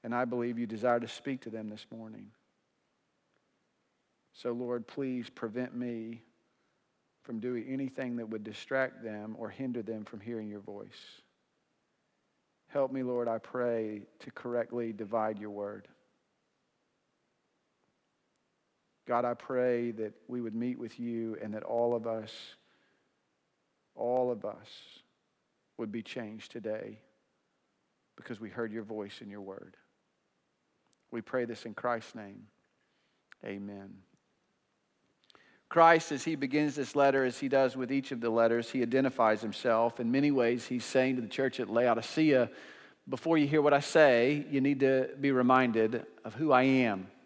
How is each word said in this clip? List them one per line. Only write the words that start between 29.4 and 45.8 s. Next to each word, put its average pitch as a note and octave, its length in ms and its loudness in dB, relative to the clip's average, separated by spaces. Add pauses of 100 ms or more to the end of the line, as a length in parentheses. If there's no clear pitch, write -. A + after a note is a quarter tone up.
word. F#2+ 340 -16 (1400)
We A#2 100 -4
pray B2 240 -2
this A2+ 200 -10
in A2+ 80 -8
Christ's A#2+ 420 -4
name. G#2 320 -16 (1000)
Amen. G2 500 -10 (1700)
Christ, E3 420 8
as C#3 120 -4
he E3 120 0
begins C#3 400 0
this C#3 200 -4
letter, C#3 300 6
as B2 140 -2
he C#3 100 -4
does C3+ 260 4
with B2+ 160 -4
each C3+ 200 -2
of A#2+ 100 -6
the A#2 80 0
letters, A#2 400 4
he C3 140 0
identifies A#2 580 4
himself. A#2 580 0
In A#2 120 0
many C#3 180 4
ways, A#2+ 380 2
he's B2 180 -4
saying C3 300 2
to B2+ 60 -2
the A2+ 60 -6
church C3 320 -2
at A2 100 -4
Laodicea, A#2+ 840 4 (580)
"Before D#3+ 280 0
you D3 100 4
hear D3+ 140 4
what C#3+ 120 6
I C#3 60 6
say, C#3+ 720 6
you C#3 100 2
need C#3 200 2
to C3+ 280 4 (100)
be C#3 120 2
reminded B2 720 4 (180)